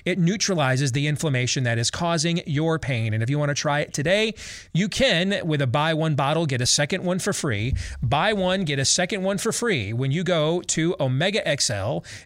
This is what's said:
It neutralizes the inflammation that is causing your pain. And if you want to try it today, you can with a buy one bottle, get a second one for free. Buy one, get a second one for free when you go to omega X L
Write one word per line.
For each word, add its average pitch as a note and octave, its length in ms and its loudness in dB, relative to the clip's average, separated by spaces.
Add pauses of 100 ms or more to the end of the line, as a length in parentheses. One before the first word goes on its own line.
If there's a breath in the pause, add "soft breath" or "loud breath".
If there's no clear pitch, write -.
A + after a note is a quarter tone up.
It F#3 140 0
neutralizes D3+ 720 2
the C#3+ 160 0
inflammation C3 560 0
that A#2 160 0
is A#2 100 0
causing E3+ 560 0
your D#3+ 320 0
pain. A2+ 340 -2
And A2 120 0
if A2+ 80 0
you D3 80 0
want D3 100 0
to C#3+ 60 -2
try D3 240 0
it - 120 -4
today, G#3 440 0 (360 loud breath)
you G3 160 0
can F#3+ 560 2
with D#3 160 0
a C#3 80 2
buy D3+ 280 2
one D#3 180 0
bottle, D3+ 300 2
get C3+ 180 0
a B2+ 40 0
second D3+ 400 0
one F3+ 140 0
for G3+ 120 0
free. A#2+ 420 -2 (280 loud breath)
Buy D3+ 320 2
one, F#3+ 320 0
get C#3+ 120 0
a C#3 60 0
second F#3 400 0
one G3 140 0
for A3 160 -2
free C3 400 -2
when C3 180 0
you E3+ 140 0
go E3 380 2
to E3 360 0
omega D#3 480 0
X D3 220 0
L A2 340 -2 (220 loud breath)